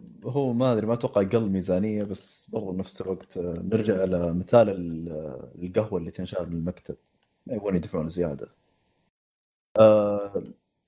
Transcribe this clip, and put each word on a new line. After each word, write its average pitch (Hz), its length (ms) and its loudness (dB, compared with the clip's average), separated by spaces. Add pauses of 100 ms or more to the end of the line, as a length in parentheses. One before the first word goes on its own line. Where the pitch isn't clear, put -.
(240)
هو 123 300 -2
ما 127 200 4
أدري، 107 120 2
ما 113 80 2
أتوقع 117 300 2
قل 107 260 2
ميزانية، 95 540 0
بس - 460 -12
برضو 98 240 -6
نفس 92 280 -8
الوقت، 92 360 -8
آه، 87 200 -4
نرجع 101 440 0
على 87 320 0
مثال 107 360 6
ال-، 82 800 -8 (120)
القهوة 95 360 -2
اللي 82 120 -10
تنشال 90 380 -8
من 85 80 -4
المكتب. - 380 -6 (500)
ما - 100 -8
يبون 101 200 -2
يدفعون 80 320 -4
زيادة. 82 480 -6 (1200)
آه، 104 640 6 (440)